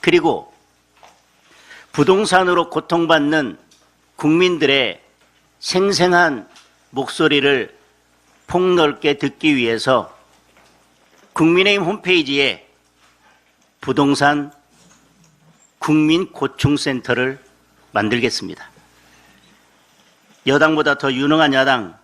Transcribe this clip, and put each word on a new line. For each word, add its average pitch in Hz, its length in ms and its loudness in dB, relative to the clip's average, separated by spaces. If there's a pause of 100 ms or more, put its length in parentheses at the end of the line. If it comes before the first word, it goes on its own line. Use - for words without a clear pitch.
그리고 160 520 0 (1400)
부동산으로 180 720 2
고통받는 156 880 0 (600)
국민들의 151 840 0 (600)
생생한 175 880 0 (440)
목소리를 139 840 -2 (760)
폭넓게 170 640 0
듣기 147 420 -2
위해서 113 580 -2 (1200)
국민의힘 185 500 2
홈페이지에 147 840 -2 (1120)
부동산 143 720 0 (1300)
국민 156 540 0
고충센터를 131 1040 -4 (540)
만들겠습니다. 110 760 -4 (1800)
여당보다 151 520 2
더 139 120 -2
유능한 143 440 0
야당, 127 500 0